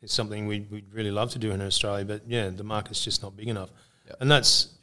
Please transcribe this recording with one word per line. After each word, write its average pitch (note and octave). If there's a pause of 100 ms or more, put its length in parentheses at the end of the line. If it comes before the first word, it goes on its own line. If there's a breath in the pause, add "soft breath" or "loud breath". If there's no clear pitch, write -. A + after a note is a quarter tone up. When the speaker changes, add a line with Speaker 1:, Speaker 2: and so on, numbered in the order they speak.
Speaker 1:
is A2
something G#2+
we, G#2 (100)
we'd G2+
really G#2+
love A2
to C3
do A2
in G2
Australia. G2
But G#2
yeah, A2+
the F#2
market's G#2+
just -
not G2
big G#2+
enough. G2+ (380 soft breath)
Speaker 2:
Yep. -
Speaker 1:
And C3+
that's, - (140)